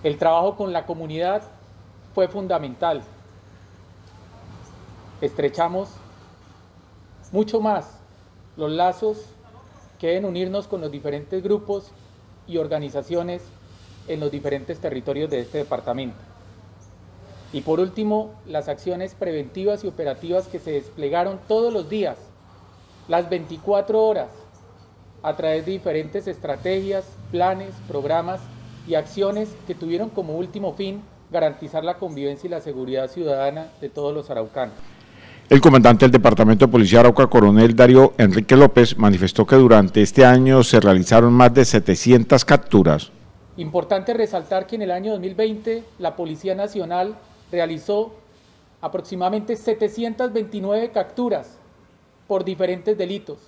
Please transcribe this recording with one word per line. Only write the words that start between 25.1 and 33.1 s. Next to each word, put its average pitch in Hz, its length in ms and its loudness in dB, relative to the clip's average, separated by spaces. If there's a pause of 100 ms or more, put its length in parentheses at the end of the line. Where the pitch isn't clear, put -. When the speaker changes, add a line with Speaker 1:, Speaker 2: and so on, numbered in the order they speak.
Speaker 1:
a 156 120 -6
través 160 280 -6
de 185 60 -8
diferentes 175 560 -8
estrategias, 190 760 -8 (260)
planes, 190 380 -4 (180)
programas 165 540 -6 (440)
y 165 100 -6
acciones 202 520 -6 (180)
que 185 80 -12
tuvieron 175 360 -8
como 165 240 -10
último 185 400 -10
fin 202 280 -10 (300)
garantizar 156 540 -6
la 175 80 -6
convivencia 143 540 -10
y 175 40 -10
la 165 80 -10
seguridad 131 500 -10
ciudadana 147 580 -6 (120)